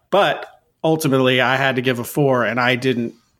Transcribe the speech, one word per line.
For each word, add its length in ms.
But 520
ultimately, 560
I 160
had 180
to 80
give 160
a 60
four, 400
and 160
I 160
didn't 380